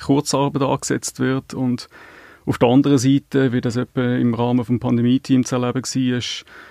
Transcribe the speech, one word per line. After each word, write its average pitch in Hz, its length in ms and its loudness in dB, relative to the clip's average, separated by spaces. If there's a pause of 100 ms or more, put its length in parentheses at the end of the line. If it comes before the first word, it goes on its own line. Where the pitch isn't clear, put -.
Kurzarbeit 139 600 0
angesetzt 131 580 -4
wird 131 340 -4
und 123 340 -4 (560)
auf - 140 -2
der 120 120 4
anderen 143 280 6
Seite, 135 540 0
wie 123 80 -2
das 117 160 -4
etwa 123 400 -2
im 120 180 0
Rahmen 123 300 0
vom 120 160 -2
Pandemie-Team 123 640 2
zu 131 120 -4
erleben 123 260 -2
war, 123 360 -2
ist, - 260 -8 (260)